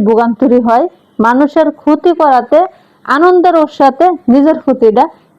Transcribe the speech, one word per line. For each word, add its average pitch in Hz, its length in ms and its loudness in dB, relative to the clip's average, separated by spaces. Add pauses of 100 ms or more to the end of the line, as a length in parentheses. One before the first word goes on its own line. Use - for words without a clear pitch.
ভোগান্তি 233 520 0 (100)
হয়। 247 160 0 (340)
মানুষের 285 500 0 (120)
ক্ষতি 311 400 0
করাতে 269 380 0 (460)
আনন্দের 349 520 0
ওর 302 220 0
সাথে 269 260 0 (240)
নিজের 285 320 2
ক্ষতিটা 254 440 0 (340)